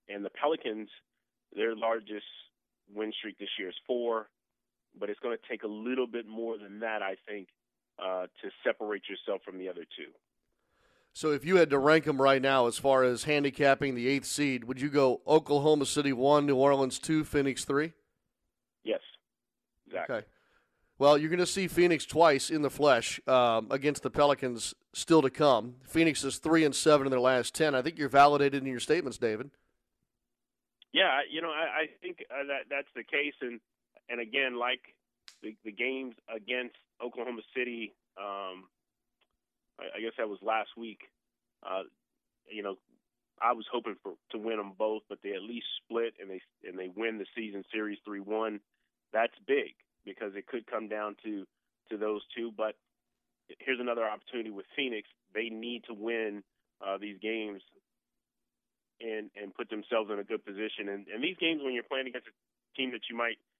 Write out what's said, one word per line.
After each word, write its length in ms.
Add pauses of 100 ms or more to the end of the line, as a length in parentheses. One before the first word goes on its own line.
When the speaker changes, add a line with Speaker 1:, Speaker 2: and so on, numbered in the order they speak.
Speaker 1:
and 140
the 60
Pelicans, 600 (640)
their 200
largest 500 (680)
win 240
streak 220
this 180
year 120
is 60 (120)
four, 420 (720)
but 100
it's 120
gonna 160 (120)
take 140
a 40
little 380
bit 220
more 300
than 240
that, 200
I 140 (120)
think, 200 (500)
uh, 300 (140)
to 80 (140)
separate 460
yourself 340
from 140
the 120
other 160 (120)
two. 140 (1040)
Speaker 2:
So 180
if 140
you 120
had 120
to 80
rank 300
'em 140
right 200
now 240
as 140
far 240
as 220
handicapping 680
the 140
eighth 180
seed, 380
would 180
you 80
go 380
Oklahoma 580
City 260
one, 340
New 100
Orleans 440
two, 240
Phoenix 420
three? 280 (880)
Speaker 1:
Yes, 180 (840)
exactly. 320
Speaker 2:
Okay. 100 (680)
Well, 200
you're 120
gonna 160
see 220
Phoenix 380
twice 440
in 140
the 60
flesh, 580
um, 440
against 320
the 60
Pelicans 640 (200)
still 280
to 80
come. 540
Phoenix 400
is 140
three 260
and 120
seven 320
in 40
their 80
last 340
ten. 220
I 60
think 160
you're 120
validated 540
in 60
your 100
statements, 380
David. 340 (1400)
Speaker 1:
Yeah, 160
I, 220
you 120
know, 80
I, 320
I 60 (140)
think, 280
uh, 180
that 220
that's 260
the 80
case. 380
And, 180 (500)
and 100
again, 400
like 360 (460)
the, 140 (100)
the 60
games 440 (180)
against 420 (280)
Oklahoma 380 (160)
City, 380 (200)
um, 540 (1080)
I, 180
I 40
guess 180
that 100
was 140
last 340
week. 320 (540)
Uh, 200 (640)
you 140
know, 160 (640)
I 120
was 180
hoping 320
for, 100 (160)
to 80
win 220
'em 180
both, 320
but 140
they 100
at 80
least 240 (180)
split 380
and 80
they, 120 (260)
and 100
they 120
win 280
the 80 (100)
season 280 (100)
series 320
three 140
one. 400 (520)
That's 220 (140)
big 260 (320)
because 300
it 100
could 220
come 220
down 340
to, 240 (420)
to 80
those 240 (140)
two. 200
But 200 (840)
here's 200
another 280
opportunity 440
with 140 (100)
Phoenix. 320 (260)
They 160
need 360
to 80
win, 500 (420)
uh, 120
these 240
games 400 (1400)
and, 300 (120)
and 120
put 160
themselves 420
in 80
a 40
good 220
position. 440
And, 180
and 160
these 160
games, 240
when 100
you're 100
playing 240
against 200
a 500
team 140
that 180
you 60
might 220 (220)